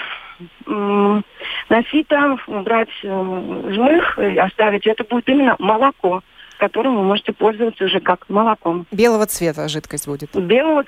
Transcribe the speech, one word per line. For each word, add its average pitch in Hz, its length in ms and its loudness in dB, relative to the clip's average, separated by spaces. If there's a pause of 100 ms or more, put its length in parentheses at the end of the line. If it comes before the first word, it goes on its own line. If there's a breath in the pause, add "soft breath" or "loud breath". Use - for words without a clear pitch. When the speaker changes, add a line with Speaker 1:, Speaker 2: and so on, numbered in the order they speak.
(680 loud breath)
Speaker 1:
м, 202 560 2 (460 loud breath)
на 226 220 4
сито, 285 460 2 (100)
убрать, 220 420 -2 (140)
э, 190 680 -6
жмых 262 480 2
и 196 180 0
оставить. 202 500 0
Это 220 160 0
будет 240 240 -2
именно 262 320 4
молоко, 202 640 0 (360 loud breath)
которым 226 380 0
вы 196 80 0
можете 202 300 0
пользоваться 220 520 -2
уже 190 140 0
как - 300 -2
молоком. 190 640 0
Speaker 2:
Белого 214 340 2
цвета 156 420 -4
жидкость 147 400 -8
будет? 143 260 -10
Speaker 1:
Белого 262 540 2